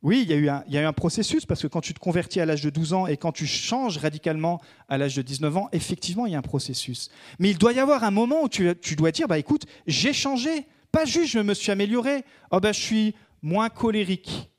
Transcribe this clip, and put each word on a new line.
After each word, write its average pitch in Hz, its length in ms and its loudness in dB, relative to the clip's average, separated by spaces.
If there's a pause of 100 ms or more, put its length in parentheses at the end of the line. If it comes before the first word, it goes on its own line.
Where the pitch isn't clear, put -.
Oui, 208 220 4
il 180 60 -4
y 160 40 4
a 147 40 4
eu 147 120 4
un, 139 180 -4
il 139 60 -6
y 143 40 0
a 147 40 2
eu 156 40 2
un 156 80 0
processus, - 520 -2
parce - 160 -4
que 156 60 -4
quand 160 140 -4
tu - 120 -8
te - 60 -14
convertis 175 400 -2
à 165 60 2
l'âge 151 180 0
de 151 80 0
douze 156 220 -2
ans 185 120 0
et 151 120 -2
quand 165 160 -4
tu - 120 -6
changes 226 540 -2
radicalement 156 600 -2 (280)
à 135 100 -2
l'âge 139 180 -2
de 139 60 -2
dix-neuf 139 360 -2
ans, 202 160 -4
effectivement, 180 520 -4
il 214 60 -4
y 165 40 -4
a 147 40 -2
un - 20 -8
processus. - 720 -6 (260)
Mais 190 140 4
il 185 60 0
doit 233 160 6
y 247 60 2
avoir 269 240 4
un 220 60 4
moment 233 340 2
où 262 60 0
tu, 175 320 2
tu - 140 -6
dois 160 160 4
dire, « 311 160 -2
Bah, 175 100 2
écoute, 294 280 0 (200)
j'ai 165 280 0
changé. » 277 520 -2 (260)
Pas 320 140 2
juste, « 302 280 0
Je 226 60 4
me 202 140 2
suis - 180 -2
amélioré. 233 540 0 (240)
Oh, 185 100 4
bah, 208 140 2
je - 80 -4
suis 214 340 2 (280)
moins 196 260 0
colérique. » 208 880 -2